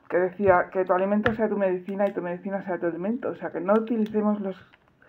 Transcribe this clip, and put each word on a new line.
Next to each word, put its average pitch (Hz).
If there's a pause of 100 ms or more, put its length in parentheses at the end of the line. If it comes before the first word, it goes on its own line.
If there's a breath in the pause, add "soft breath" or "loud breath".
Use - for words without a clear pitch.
que 170
decía 180
que 190
tu 190
alimento 208
sea 220
tu 208
medicina 190
y 196
tu 180
medicina 180
sea 180
tu 175
alimento. 175
O 170
sea, 175
que 165
no 180
utilicemos 214
los 190 (520 soft breath)